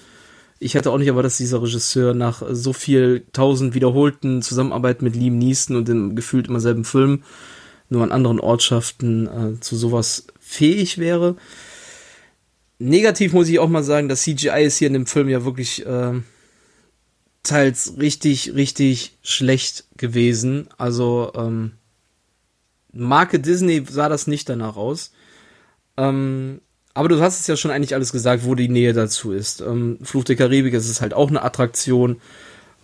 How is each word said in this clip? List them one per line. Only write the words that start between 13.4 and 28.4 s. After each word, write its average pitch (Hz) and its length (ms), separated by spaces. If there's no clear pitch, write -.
ich 165 100
auch 160 100
mal 165 140
sagen, 147 260
das 131 140
C 156 120
G 139 140
I 151 160
ist 143 140
hier 151 80
in 135 80
dem 131 120
Film 139 220
ja 127 160
wirklich... 127 400
Äh, 123 280
teils 139 580
richtig, 143 540
richtig 135 680
schlecht - 640
gewesen. 120 720
Also, 120 580
ähm, 113 360
Marke 139 460
Disney 165 500
sah 147 200
das 147 180
nicht 147 220
danach 113 280
aus. 127 360
Ähm, 135 640
aber 147 140
du 165 120
hast 180 200
es - 60
ja 156 100
schon 151 140
eigentlich 139 240
alles 131 180
gesagt, 123 320